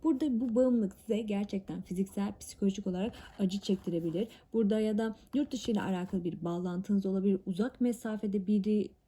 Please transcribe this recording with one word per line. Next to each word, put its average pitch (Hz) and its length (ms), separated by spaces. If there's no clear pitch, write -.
Burada 285 360
bu 233 160
bağımlılık 240 380
size 214 280
gerçekten 202 600
fiziksel, 196 580
psikolojik 196 480
olarak 185 260
acı 196 200
çektirebilir. 175 680
Burada 220 260
ya 214 180
da 220 180
yurt 285 160
dışı 240 200
ile 208 100
alakalı 185 420
bir 165 200
bağlantınız 180 600
olabilir. 190 400
Uzak 196 360
mesafede 214 680
biri 208 420